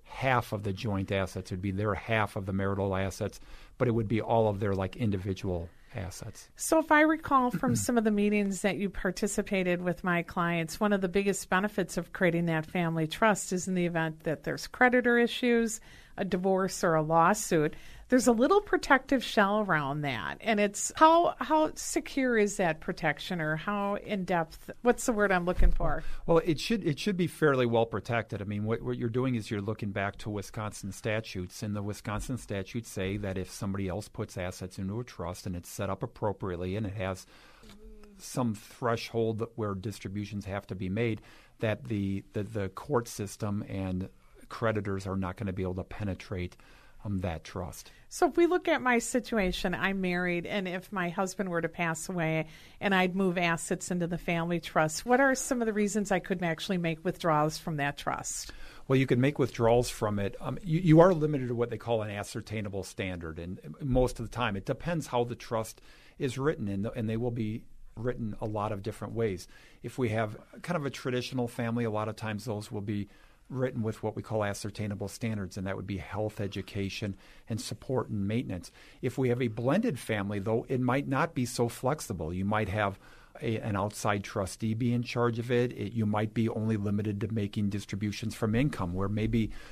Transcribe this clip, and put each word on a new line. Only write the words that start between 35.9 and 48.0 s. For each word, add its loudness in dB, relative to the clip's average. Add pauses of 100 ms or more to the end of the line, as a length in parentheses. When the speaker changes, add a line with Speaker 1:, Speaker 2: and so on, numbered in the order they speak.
Speaker 1:
up -4
appropriately -4
and -4
it -8
has -6 (880)
some -2
threshold -2
where -2
distributions -6
have -6
to -8
be -4
made, 0 (400)
that -2
the, -2
the, -2
the -4
court -2
system -6
and -4 (400)
creditors -2
are -2
not -2
gonna -4
be -4
able -2
to -4
penetrate, -6 (480)
um, -2
that -4
trust. -10 (160)